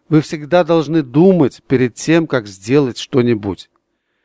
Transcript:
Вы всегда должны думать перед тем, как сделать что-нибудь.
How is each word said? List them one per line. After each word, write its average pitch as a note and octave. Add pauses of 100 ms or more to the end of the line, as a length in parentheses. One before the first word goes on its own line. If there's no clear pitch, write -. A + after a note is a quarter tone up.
Вы D3+
всегда D#3
должны D#3+
думать D3+
перед B2+
тем, E3
как A#2
сделать A2
что-нибудь. A2+ (560)